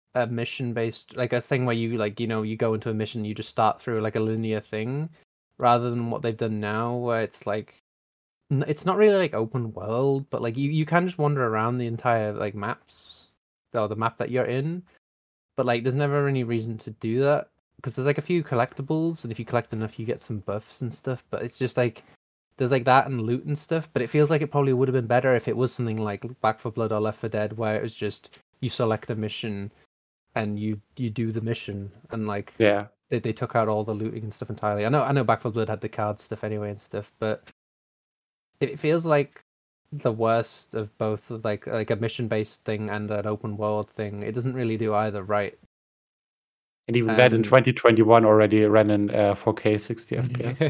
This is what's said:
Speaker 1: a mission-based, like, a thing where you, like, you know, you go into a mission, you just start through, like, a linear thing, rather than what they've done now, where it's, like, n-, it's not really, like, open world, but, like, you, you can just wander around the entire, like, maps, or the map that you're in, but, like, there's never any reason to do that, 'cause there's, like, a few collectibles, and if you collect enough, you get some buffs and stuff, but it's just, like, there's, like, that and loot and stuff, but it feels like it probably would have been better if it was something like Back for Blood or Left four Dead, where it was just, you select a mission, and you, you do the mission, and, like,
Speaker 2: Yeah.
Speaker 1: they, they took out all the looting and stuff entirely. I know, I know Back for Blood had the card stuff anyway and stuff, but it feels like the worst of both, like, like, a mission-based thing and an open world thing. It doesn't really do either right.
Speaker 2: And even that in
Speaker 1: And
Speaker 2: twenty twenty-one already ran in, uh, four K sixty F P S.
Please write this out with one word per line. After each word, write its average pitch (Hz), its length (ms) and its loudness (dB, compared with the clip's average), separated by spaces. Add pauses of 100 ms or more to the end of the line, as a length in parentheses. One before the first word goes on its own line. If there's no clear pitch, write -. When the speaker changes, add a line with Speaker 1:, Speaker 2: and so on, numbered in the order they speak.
(140)
Speaker 1:
a 123 140 0
mission-based, 117 880 -6
like, 123 180 -2
a 120 80 0
thing 127 240 -2
where 120 100 2
you, 113 220 -2
like, 107 220 -2
you 117 80 -2
know, 110 160 -2
you 110 140 -4
go 113 160 0
into 110 160 -4
a 113 40 -2
mission, 107 320 -4
you 107 80 -6
just 107 160 -10
start 110 300 0
through, 113 220 -4
like, 110 140 -2
a 117 40 0
linear 110 400 0
thing, 123 500 -6 (480)
rather 120 320 4
than 120 220 -2
what 110 100 -4
they've 113 160 -2
done 110 220 -2
now, 110 360 -4
where 120 280 0
it's, - 240 -8
like, 104 280 -4 (760)
n-, 139 160 2
it's 147 180 -4
not 185 120 0
really, 208 200 6
like, 170 160 0
open 113 400 -4
world, 131 560 0
but, 117 140 -4
like, 117 140 -2
you, 143 120 0
you 156 160 0
can 175 220 2
just 175 100 -8
wander 143 300 2
around 110 300 0
the 123 100 -2
entire, 113 460 0
like, 104 220 -4
maps, - 760 -12 (420)
or 107 140 0
the 104 80 -4
map 113 220 -2
that - 140 -4
you're 123 140 2
in, 151 380 -4 (720)
but, 131 100 0
like, 120 180 2
there's 127 120 0
never 143 320 2
any 135 160 0
reason 113 340 -2
to 110 140 -12
do 113 300 -2
that, 143 280 2 (320)
'cause 120 140 -8
there's, 131 100 -2
like, 143 140 2
a - 20 -6
few 175 220 0
collectibles, 156 800 -2
and 117 80 -8
if 110 80 -10
you 117 60 -6
collect 117 280 -2
enough, 110 240 -6
you 110 80 -8
get - 160 -4
some 110 200 -8
buffs - 420 -8
and 117 100 -6
stuff, - 380 -8
but - 100 -6
it's 117 160 -10
just, 127 180 -2
like, 123 280 0 (540)
there's, 127 140 0
like, 127 140 2
that 131 220 6
and 131 160 -4
loot 120 220 -2
and 147 120 -2
stuff, 160 360 -4
but 127 100 0
it 113 80 -6
feels 147 180 4
like 151 140 2
it 131 80 -6
probably 139 220 2
would 127 140 2
have 131 60 0
been 123 140 0
better 127 260 4
if 117 140 2
it 113 100 -2
was 123 160 0
something 113 240 -4
like 107 260 -4 (180)
Back 110 180 2
for 120 120 -6
Blood 113 200 -2
or 107 100 0
Left 107 180 -2
four 113 100 -6
Dead, 107 280 -4
where 110 180 -2
it 104 60 -2
was 110 140 -8
just, - 420 -8 (240)
you 127 80 -2
select 110 400 -2
a 113 60 -4
mission, 104 560 -6 (640)
and 107 240 -2
you, 107 200 -4 (160)
you 123 140 -4
do 110 220 -4
the 110 100 -4
mission, 104 500 -6 (200)
and, 110 160 -4
like, 101 320 -6
Speaker 2:
Yeah. 104 280 4 (220)
Speaker 1:
they, 123 100 0
they 110 140 -4
took - 220 -6
out 113 120 4
all 107 160 0
the 107 120 -4
looting 110 300 -6
and 107 80 -10
stuff - 180 -10
entirely. 104 340 -2
I 113 40 2
know, 147 140 2
I 131 100 0
know 139 100 2
Back 113 180 2
for 123 80 -2
Blood 110 180 -2
had 107 140 -4
the 110 80 -6
card 107 300 -4
stuff - 240 -12
anyway 107 260 -4
and 104 100 -10
stuff, - 380 -10
but 110 320 -4 (1120)
it 143 200 -4
feels 165 240 0
like 147 380 0 (500)
the 143 200 -2
worst 113 640 0
of 107 240 -6
both, 107 320 -4 (120)
like, 107 220 -4
like, 110 240 -4
a 117 60 2
mission-based 110 680 -4
thing 107 280 -4
and 104 180 -4
an 104 160 -2
open 107 320 -4
world 107 320 -2
thing. 104 320 -8
It 107 120 -6
doesn't 123 200 -4
really 117 240 -2
do 110 160 0
either 104 300 -2
right. 101 340 -2 (1300)
Speaker 2:
And 117 100 -2
even 110 200 2
that 123 140 8
in 110 60 4
Speaker 1:
And 110 80 2
Speaker 2:
twenty 127 280 8
twenty-one 113 520 8
already 107 400 8
ran 107 260 6
in, 104 240 2
uh, 101 200 6
four 107 200 0
K 107 240 2
sixty - 380 -6
F 123 140 -2
P 123 140 -4
S. 135 240 0